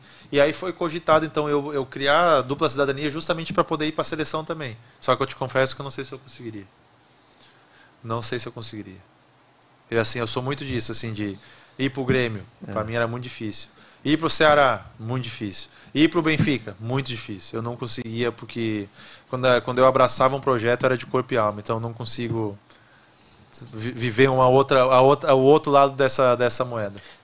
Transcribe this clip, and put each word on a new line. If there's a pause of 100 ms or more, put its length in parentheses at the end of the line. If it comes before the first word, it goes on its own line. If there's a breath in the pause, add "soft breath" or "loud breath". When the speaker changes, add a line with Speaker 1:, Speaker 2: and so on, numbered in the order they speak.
(300 loud breath)
Speaker 1:
E
aí
foi
cogitado,
então,
eu,
eu
criar
a
dupla
cidadania
justamente
pra
poder
ir
pra
seleção
também. (240 soft breath)
Só
que
eu
te
confesso
que
eu
não
sei
se
eu
conseguiria. (1400 soft breath)
Não
sei
se
eu
conseguiria. (920)
Eu,
assim,
eu
sou
muito
disso,
assim,
de (400 loud breath)
ir
pro
Grêmio. (240)
Speaker 2:
É.
Speaker 1:
Pra
mim
era
muito
difícil. (340 soft breath)
Ir
pro
Ceará, (140)
muito
difícil. (240 loud breath)
Ir
pro
Benfica,
muito
difícil.
Eu
não
conseguia
porque (440 loud breath)
quando,
quando
eu
abraçava
um
projeto,
era
de
corpo
e
alma,
então
não
consigo (1160 soft breath)
vi-,
viver
uma
outra,
a
outra,
o
outro
lado
dessa,
dessa
moeda. (220 loud breath)